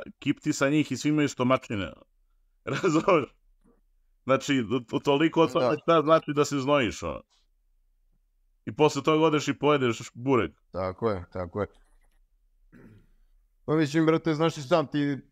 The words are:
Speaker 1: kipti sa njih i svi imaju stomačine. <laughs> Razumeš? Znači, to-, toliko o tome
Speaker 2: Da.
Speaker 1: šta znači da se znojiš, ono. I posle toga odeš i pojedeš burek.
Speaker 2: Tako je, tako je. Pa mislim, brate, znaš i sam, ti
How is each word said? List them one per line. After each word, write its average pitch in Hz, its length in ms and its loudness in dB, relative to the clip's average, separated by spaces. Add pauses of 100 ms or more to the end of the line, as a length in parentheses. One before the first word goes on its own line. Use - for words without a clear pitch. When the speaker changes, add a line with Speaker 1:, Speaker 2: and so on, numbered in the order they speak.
(200)
Speaker 1:
kipti - 340 -4
sa 139 160 0
njih 147 220 0
i 127 60 -6
svi 147 120 -2
imaju 151 200 2
stomačine. 123 640 -2 (380)
<laughs> - 340 -20
Razumeš? 156 600 0 (1000)
Znači, 131 420 0 (240)
to-, 143 100 -4
toliko 151 420 2
o 160 60 6
tome 147 180 0
Speaker 2:
Da. 123 160 2
Speaker 1:
šta 165 200 2
znači 156 320 2
da 143 120 2
se 143 140 -4
znojiš, 131 440 -2
ono. 73 180 -8 (1400)
I 120 100 -10
posle 147 280 2
toga 156 220 2
odeš 151 220 2
i 143 60 -2
pojedeš 131 600 0
burek. 120 380 0 (200)
Speaker 2:
Tako 92 400 -4
je, 90 220 -6
tako 92 280 -8
je. 98 60 -4 (2000)
Pa 147 100 0
mislim, 160 300 2
brate, 160 280 2
znaš 156 240 0
i 151 40 -12
sam, 147 260 0
ti 143 300 -2 (140)